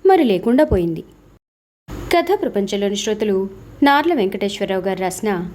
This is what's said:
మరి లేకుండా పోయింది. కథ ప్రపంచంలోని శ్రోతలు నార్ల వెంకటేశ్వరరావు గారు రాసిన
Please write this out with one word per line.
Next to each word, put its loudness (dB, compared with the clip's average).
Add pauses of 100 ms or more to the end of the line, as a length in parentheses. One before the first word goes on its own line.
మరి 6
లేకుండా 2
పోయింది. 0 (840)
కథ -2 (160)
ప్రపంచంలోని -2
శ్రోతలు -2 (340)
నార్ల 4
వెంకటేశ్వరరావు -2
గారు -4
రాసిన -4